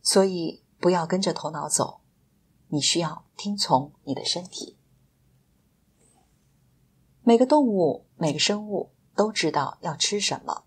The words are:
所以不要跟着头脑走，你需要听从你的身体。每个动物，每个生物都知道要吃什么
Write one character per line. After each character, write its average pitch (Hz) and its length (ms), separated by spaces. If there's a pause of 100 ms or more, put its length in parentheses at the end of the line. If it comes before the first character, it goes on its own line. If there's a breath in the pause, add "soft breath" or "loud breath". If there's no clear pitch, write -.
所 - 220
以 175 400 (160)
不 180 100
要 170 180
跟 185 140
着 180 120
头 156 180
脑 151 180
走， - 320 (680)
你 147 120
需 - 180
要 - 260 (100)
听 202 200
从 143 380 (100)
你 175 100
的 - 120
身 180 180
体。 - 340 (2500)
每 233 160
个 254 80
动 294 220
物， 185 480
每 156 180
个 151 60
生 214 280
物 202 240 (240)
都 214 160
知 165 200
道 139 300
要 165 140
吃 - 240
什 156 260
么 - 220